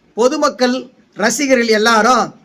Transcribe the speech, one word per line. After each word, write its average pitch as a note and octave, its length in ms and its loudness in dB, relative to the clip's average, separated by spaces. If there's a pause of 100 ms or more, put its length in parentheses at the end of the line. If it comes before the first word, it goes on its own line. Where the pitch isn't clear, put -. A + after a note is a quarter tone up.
(160)
பொதுமக்கள் B3+ 600 0 (400)
ரசிகர்கள் A#3 600 0
எல்லாரும் A3 480 2 (200)